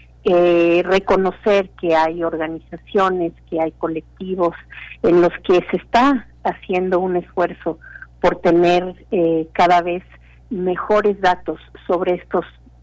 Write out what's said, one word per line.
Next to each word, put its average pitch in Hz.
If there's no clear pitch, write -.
eh, 175
reconocer 190
que 165
hay 165
organizaciones, 165
que 160
hay 160
colectivos 170
en 175
los 175
que 180
se 185
está 254
haciendo 185
un 185
esfuerzo 175
por 175
tener, 175
eh, 165
cada 180
vez 175
mejores 196
datos 180
sobre 180
estos 180